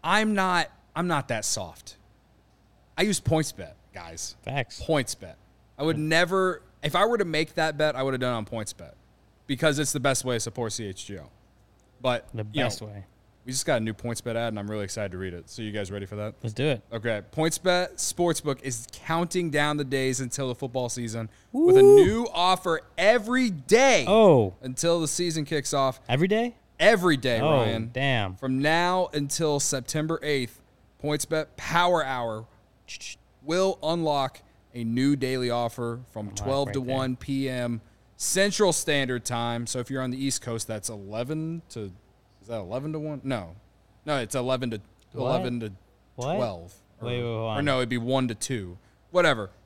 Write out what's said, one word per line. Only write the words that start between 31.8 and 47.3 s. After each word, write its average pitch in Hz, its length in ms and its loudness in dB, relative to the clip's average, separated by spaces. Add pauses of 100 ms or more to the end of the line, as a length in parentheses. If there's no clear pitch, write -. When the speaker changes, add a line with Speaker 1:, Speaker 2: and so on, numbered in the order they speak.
Speaker 1:
Hour 117 400 -4 (1000)
will 180 380 0
unlock 151 600 -2 (340)
a 120 80 -6
new 127 320 2
daily 127 340 -2
offer 117 520 -4 (100)
from 107 160 -10
Speaker 2:
Unlock 98 80 -12
Speaker 1:
twelve 131 380 -2
to 139 60 -2
Speaker 2:
right 127 80 -6
there. 131 100 -2
Speaker 1:
one 131 180 -2
P 135 340 -4
M 120 320 -4 (340)
Central 196 580 2
Standard 135 520 0
Time. 117 420 -2
So 127 120 -4
if 120 100 -6
you're 135 120 -4
on 127 100 -4
the 131 120 -6
East 135 180 -2
Coast, 113 260 -6
that's 107 220 -8
eleven 127 800 -6
to, 101 220 -10 (500)
is - 60 -20
that 117 120 -6
eleven 127 340 -8
to 156 60 -6
one? 151 240 -8
No. 101 320 -6 (500)
No, 147 120 -2
it's 120 180 -4
eleven 127 360 -2
to, 107 100 -8 (320)
Speaker 2:
What? 113 100 -6
Speaker 1:
eleven 123 380 -2
to 107 100 -8 (440)
Speaker 2:
What? 135 200 -4
Speaker 1:
twelve. 95 380 -4 (280)
Or, 117 60 -8
Speaker 2:
Wait, 123 100 -4
wait, 123 60 -4
hold 117 140 -4